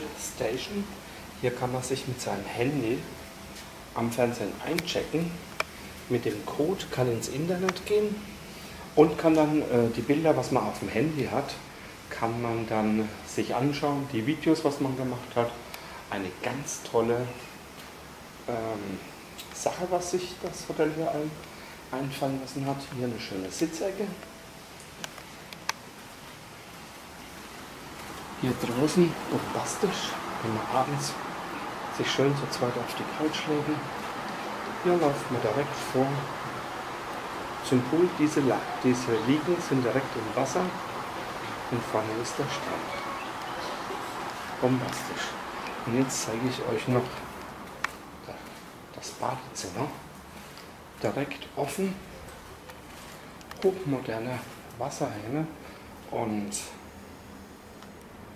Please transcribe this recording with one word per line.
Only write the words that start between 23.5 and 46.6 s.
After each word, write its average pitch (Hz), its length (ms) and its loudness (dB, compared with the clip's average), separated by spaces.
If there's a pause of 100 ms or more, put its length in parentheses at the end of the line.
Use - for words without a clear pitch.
Sitzecke. 190 560 0 (4000)
Hier 127 180 2
draußen 151 540 6 (160)
bombastisch, - 800 0 (320)
wenn 113 120 2
man 107 200 0
abends 139 380 2 (840)
sich - 140 2
schön 139 260 6
zu 139 220 -2
zweit 123 180 2
auf - 220 -2
die 107 60 -2 (120)
Couch 151 320 0
legen. 147 280 2 (1080)
Hier 180 140 6
läuft 143 340 4
man 120 100 2
direkt 117 360 2 (160)
vor 131 140 6 (1600)
zum 127 140 8
Pool. 160 260 6 (100)
Diese 151 220 6
La-, 117 180 6 (240)
diese 123 300 6 (160)
Liegen 156 280 6 (120)
sind 131 160 4
direkt 120 320 2
im 107 260 0
Wasser 180 220 2 (1080)
und 120 100 2 (120)
vorne 110 160 4 (120)
ist - 160 -4
der 143 100 2
Strand. - 440 -2 (1700)
Bombastisch. - 680 2 (580)
Und 120 120 4
jetzt 135 260 2
zeige 113 240 0
ich 127 100 0 (160)